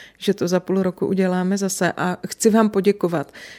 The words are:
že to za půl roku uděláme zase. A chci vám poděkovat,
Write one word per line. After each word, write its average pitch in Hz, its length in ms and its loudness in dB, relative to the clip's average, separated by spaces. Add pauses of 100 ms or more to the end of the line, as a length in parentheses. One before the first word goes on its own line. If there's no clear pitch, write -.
(180)
že 202 160 0
to 196 140 -2
za 180 120 0
půl 190 240 -2
roku 180 240 -4
uděláme 185 500 0
zase. 190 340 -2
A 180 260 -4 (100)
chci - 220 2
vám 220 200 4
poděkovat, 190 640 0 (260)